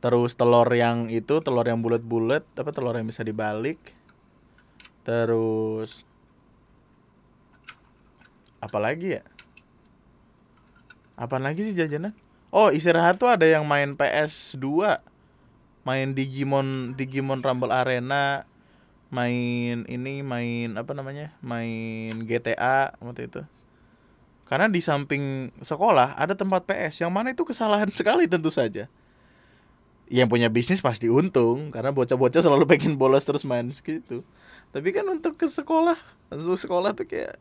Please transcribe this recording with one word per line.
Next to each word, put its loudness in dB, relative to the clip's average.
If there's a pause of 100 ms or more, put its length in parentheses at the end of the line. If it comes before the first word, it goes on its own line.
terus 2
telur 6
yang 2
itu, 0
telur 0
yang 0
bulet-bulet, 0
apa, -8
telur -4
yang -6
bisa -8
dibalik. -6 (1120)
Terus -2 (2500)
apa -8
lagi -4
ya? -14 (2000)
Apaan -4
lagi -4
sih -6
jajanan? -4 (320)
Oh, 6
istirahat 4
tuh 4
ada 6
yang 6
main 0
P 0
S -2
dua. 0 (800)
Main -2
Digimon, -2
Digimon -4
Rumble 0
Arena, 0 (640)
main -4
ini, -10
main -6
apa -8
namanya? -12
Main -8
G -2
T -2
A 0
waktu -12
itu. -14 (1040)
Karena 2
di 0
samping -4
sekolah 2
ada -2
tempat -2
P -4 (160)
S, -6
yang -2
mana -2
itu -2
kesalahan 0
<laughs> -4
sekali 4
tentu 0
saja. -2 (1200)
Yang 4
punya 4
bisnis 2
pasti 0
untung, 2
karena -4
bocah-bocah 2
selalu 6
pengen 2
bolos 4
terus -4
main -4
gitu. -10 (480)
Tapi -4
kan -2
untuk -4
ke -2
sekolah, 0 (360)
untuk -4
sekolah -2
tuh -6
kayak -8